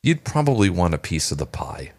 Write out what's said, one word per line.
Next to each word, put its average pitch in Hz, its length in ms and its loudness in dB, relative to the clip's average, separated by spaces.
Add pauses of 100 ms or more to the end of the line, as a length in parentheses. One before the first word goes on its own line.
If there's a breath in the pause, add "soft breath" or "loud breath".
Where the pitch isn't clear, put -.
you'd 156 200 2
probably 135 460 2
want 87 240 2
a 78 60 0
piece - 320 -4
of 71 80 -4
the - 60 -2
pie - 540 -10